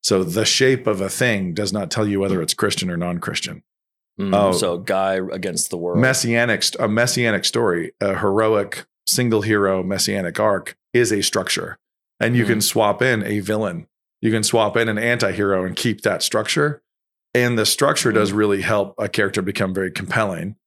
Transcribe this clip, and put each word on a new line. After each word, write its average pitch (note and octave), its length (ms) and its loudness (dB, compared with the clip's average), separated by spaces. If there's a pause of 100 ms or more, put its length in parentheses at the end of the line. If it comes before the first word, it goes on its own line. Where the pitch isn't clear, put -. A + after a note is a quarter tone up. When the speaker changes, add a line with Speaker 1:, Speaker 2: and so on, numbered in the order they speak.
Speaker 1:
So F#2+ 180 2
the F2+ 220 -2
shape C3 420 2
of G#2 140 0
a F#2+ 80 -2
thing G2 460 0
does G2 180 -2
not G2 180 -4
tell A2 160 -2
you G2 140 0
whether G2 200 0
it's D#2+ 140 -2
Christian F#2+ 360 0
or E2+ 60 -4
non-Christian. - 680 -6 (560)
Speaker 2:
Mm, G2 140 -2
Speaker 1:
Oh. G2+ 180 4
Speaker 2:
so F2 260 0
guy F#2+ 360 0 (180)
against F#2 380 -6
the F#2 60 -6
world. F2 220 -2
Speaker 1:
Messianic A#2 640 2
st-, - 180 -4
a A#2 60 2
messianic A2+ 580 0
story, F#2 560 0
a G2 180 0
heroic G#2 680 0 (220)
single A2+ 340 2
hero G2+ 400 2
messianic F#2+ 560 -2
arc G#2 380 0 (180)
is A#2+ 180 4
a G2+ 100 0
structure. - 560 -4 (420)
And A#2 160 2
you A#2+ 80 2
Speaker 2:
Mm. G#2 40 0
Speaker 1:
can A2 120 2
swap G#2 420 2
in A#2+ 220 2
a G#2 160 -2
villain. G2 480 -4 (340)
You A2+ 80 2
can A2 140 0
swap G#2+ 320 2
in A#2 120 2
an G#2+ 100 -2
anti-hero G2+ 680 0
and F2+ 100 -6
keep - 280 -2
that G2 200 0
structure. C#3+ 600 0 (520)
And B2 240 4
the G#2+ 80 2
structure C#3 460 2
does G#2 200 2
Speaker 2:
Mm. G#2 40 -2
Speaker 1:
really G2+ 260 2
help G2+ 360 0
a G#2 100 -2
character G2 340 0
become F#2+ 320 -2
very F#2 160 -2
compelling. G2+ 680 -4 (100)